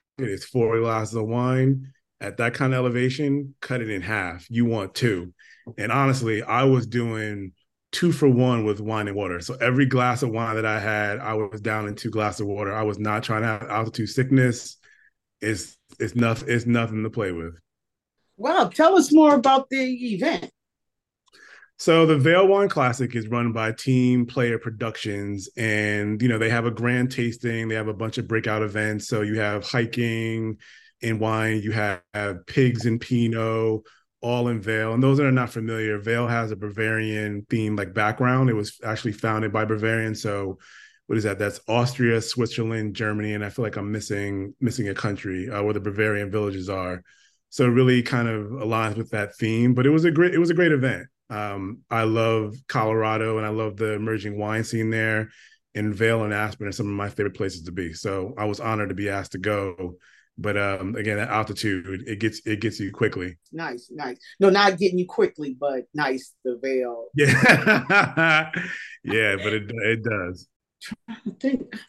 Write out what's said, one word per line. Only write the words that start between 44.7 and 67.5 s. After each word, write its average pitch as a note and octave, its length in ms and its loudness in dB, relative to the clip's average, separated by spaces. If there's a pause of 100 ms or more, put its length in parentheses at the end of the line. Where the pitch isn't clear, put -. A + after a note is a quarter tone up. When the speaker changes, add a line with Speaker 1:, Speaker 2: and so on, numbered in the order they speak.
Speaker 1:
a F#2+ 40 -4
country, G2 540 -6
uh, G#2 140 -4
where G#2 100 0
the G#2 80 -2
Bavarian G#2 500 -2
villages G2 380 -4
are. F2+ 340 -6 (460)
So - 160 0
it B2 60 6
really B2+ 320 6
kind A#2+ 260 0
of G#2+ 200 -4
aligns A2 500 -2
with A2 140 -6
that G#2 240 -4
theme. A#2 360 2
But B2+ 140 4
it C#3+ 40 6
was D#3+ 140 4
a F3 60 4
great, E3 240 4
it D#3+ 40 2
was E3+ 120 4
a E3 40 2
great E3 180 4
event. B2 340 0 (240)
Um, G#2 480 -8 (120)
I A2+ 120 0
love A2 540 0 (120)
Colorado, A2 720 0
and G#2+ 80 -4
I G#2+ 40 -4
love G#2+ 280 -4
the G#2+ 160 -2
emerging G#2 420 -4
wine G#2+ 280 -2
scene A2+ 260 -2
there. A2 400 -2 (440)
And G#2+ 200 -2
Vail A2+ 300 2
and G#2 100 -2
Aspen G#2+ 320 -4
are F#2+ 60 -6
some G2+ 160 -4
of G2+ 40 -4
my G2+ 160 -4
favorite G2+ 280 -4
places F#2 260 -6
to F2 100 -14
be. F2 220 -8
So F#2 420 -6
I G#2 80 -4
was G#2 160 -4
honored G#2+ 300 -2
to F#2+ 40 -6
be G2+ 140 -4
asked G2 240 -6
to F#2 60 -8
go. F#2 560 -4 (440)
But, G2+ 180 -2
um, G2 400 -2
again, G#2 220 -2
at A#2 100 -2
altitude, G2+ 800 -4
it G#2+ 100 -6
gets, G#2+ 280 -2
it G#2+ 140 -2
gets A2 200 -4
you F#2+ 120 -6
quickly. F#2 440 -2 (160)
Speaker 2:
Nice, - 400 -10
nice. - 240 -10 (220)
No, G3 100 8
not G3 300 6
getting F3+ 200 2
you F3+ 80 0
quickly, D3+ 520 -2
but C3+ 240 -4 (100)
nice, C3+ 400 -4 (120)
the B2 180 -4
Vail. B2+ 520 -4
Speaker 1:
Yeah. D#3+ 1400 4